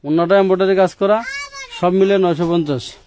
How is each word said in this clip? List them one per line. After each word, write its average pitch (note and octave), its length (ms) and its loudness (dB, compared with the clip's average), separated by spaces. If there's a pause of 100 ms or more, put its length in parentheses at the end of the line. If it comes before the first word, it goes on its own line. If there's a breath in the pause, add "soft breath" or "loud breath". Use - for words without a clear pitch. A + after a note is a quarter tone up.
ওড়নাটা E3+ 380 0
এমব্রয়ডারি F#3+ 400 2
কাজ F3+ 100 2 (100)
করা, G3+ 160 2 (600)
সব F3+ 200 0
মিলে G3 240 2
নয়শো E3+ 280 0
পঞ্চাশ। D3 320 -2 (240)